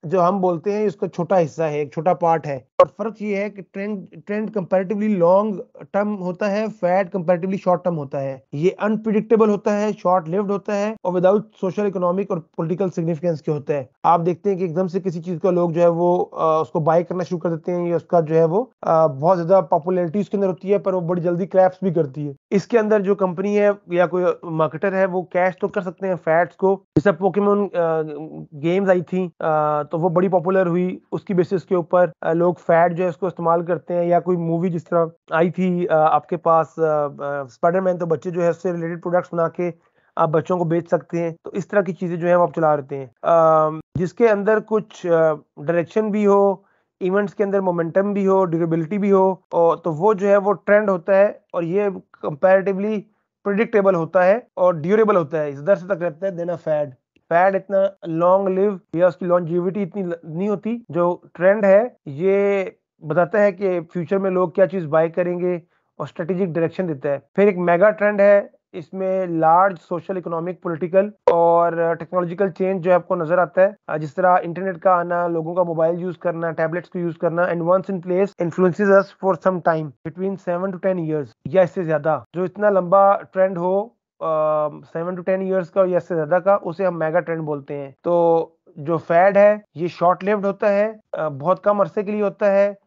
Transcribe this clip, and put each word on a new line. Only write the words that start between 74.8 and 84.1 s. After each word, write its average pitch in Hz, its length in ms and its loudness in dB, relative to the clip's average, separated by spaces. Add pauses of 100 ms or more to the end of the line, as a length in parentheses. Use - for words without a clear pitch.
आना, 175 320 -2
लोगों 165 280 -4
का 180 100 0
मोबाइल 170 340 -2
यूज़ 175 200 -8
करना, 165 320 -4
टैबलेट्स 165 380 -4
को 185 100 -10
यूज़ 175 200 -6
करना, 175 320 0
and 170 120 -2
once 185 280 0
in 190 160 -4
place 180 260 0 (100)
influences 185 480 0
us 196 140 6 (200)
for 190 220 0
some 185 220 0
time 160 180 0 (220)
between 185 400 -6
seven 180 240 -4
to 180 80 -10
ten 190 160 0
years 156 300 -4 (220)
या 175 140 4
इससे 180 220 -2
ज्यादा। 151 400 -2 (100)
जो 180 100 -4
इतना 202 260 0
लंबा 196 500 4 (120)
ट्रेंड 190 260 0
हो, 190 380 -2 (260)